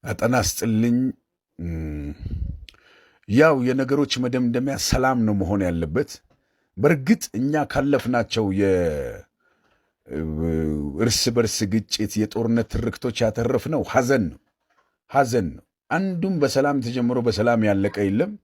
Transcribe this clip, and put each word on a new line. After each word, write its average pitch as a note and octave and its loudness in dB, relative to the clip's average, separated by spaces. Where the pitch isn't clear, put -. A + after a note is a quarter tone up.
ጤና A2+ 0
ይስጥልኝ። A#2 0
እም፣ E2+ -6
ያው D3 6
የነገሮች C3+ 0
መደምደሚያ B2 0
ሰላም C3 2
ነው G#2+ 2
መሆን G2 0
ያለበት። E2+ -2
በእርግጥ C#3+ 2
እኛ D3 0
ካለፍናቸው B2 0
የ-፣ E2+ 0
እርስ A2+ 0
በርስ A#2 0
ግጭት፣ G#2 -4
የጦርነት A2+ 0
ትርክቶች A#2 -4
ያተረፍነው A#2+ -2
ሐዘን B2+ 2
ነው፣ C#2 -10
ሐዘን A#2+ 2
ነው። C2 -12
አንዱም F#3 -2
በሰላም C#3 2
ተጀምሮ A#2+ 0
በሰላም A2+ 2
ያለቀ G2 2
የለም። G#2 2